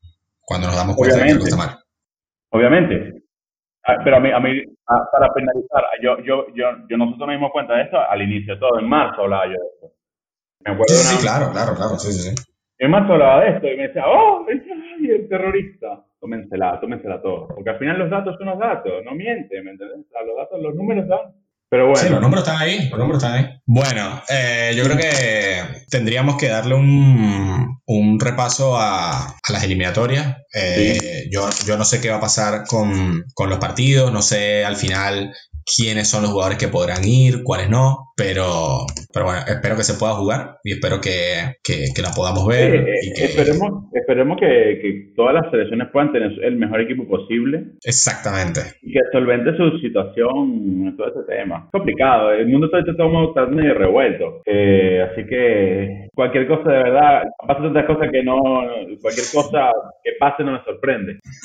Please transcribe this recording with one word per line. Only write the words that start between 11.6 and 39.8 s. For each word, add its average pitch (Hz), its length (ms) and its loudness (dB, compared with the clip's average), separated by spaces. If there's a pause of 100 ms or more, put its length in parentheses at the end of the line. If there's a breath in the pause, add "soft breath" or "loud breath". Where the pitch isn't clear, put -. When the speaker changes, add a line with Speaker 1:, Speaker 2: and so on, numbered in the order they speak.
Speaker 1:
claro, 104 240 -4
sí, 104 140 -6
sí, 90 180 -6
sí. 117 40 -4 (440)
Speaker 2:
En 135 120 2
marzo 196 240 4
hablaba 143 300 6
de 175 60 4
esto 151 160 -2
y 131 100 -2
me 135 120 -6
decía, 143 180 -6
"Oh, 415 420 4
ay, 330 640 -6
el 202 180 0
terrorista". 190 760 -4 (160)
Tómensela, 95 600 -6
tómensela 110 420 -8
todo. 90 260 -6
Porque 101 220 -8
al - 80 -8
final 160 200 -4
los 175 120 -4
datos 196 280 -6
son 196 100 -12
los 190 100 -6
datos, 220 340 -4 (120)
no 127 100 -12
mienten, 175 500 -8
¿me 95 60 -16
entendés? 98 340 -18
O - 60 -20
sea, 117 160 -10
los 113 100 -8
datos, - 240 -10
los 151 140 -8
números 202 340 -4
dan. 185 240 -4 (380)
Pero 127 140 4
bueno. 139 140 6
Speaker 1:
Sí, - 100 2
los 156 120 2
números 131 280 4
están 160 120 -2
ahí, 170 300 -2
los 110 80 -6
números 135 240 0
están 120 160 0
ahí. - 280 -4
Bueno, 120 640 0
eh, 120 460 0
yo 123 100 0
creo 135 120 2
que 110 640 0 (300)
tendríamos 127 460 0
que 139 120 -2
darle 113 260 0
un, 123 1120 4
un 107 320 4
repaso 123 580 0
a, 98 520 -2
a - 240 -8
las 95 120 -2
eliminatorias. 113 760 0 (140)
Eh, 107 460 0
Speaker 2:
Sí. 85 320 -8
Speaker 1:
yo, 98 120 -2 (240)
yo 104 100 0
no 107 80 -2
sé - 160 0
qué 117 80 -4
va 110 80 -2
a - 40 -6
pasar 107 460 -2
con, 95 560 0 (120)
con 95 160 -4
los - 80 -2
partidos, 131 540 2
no 104 100 -2
sé 104 420 0
al 101 120 -4
final 98 580 -4 (420 loud breath)
quiénes 110 320 0
son 107 140 0
los 104 80 0
jugadores 98 260 -2
que 101 120 -4
podrán 90 360 -2
ir, 127 400 4
cuáles 92 240 -2
no, 131 480 0
pero, 87 720 -2 (260)
pero 92 140 -2
bueno, 90 200 -4
espero 104 300 -2
que 110 60 -2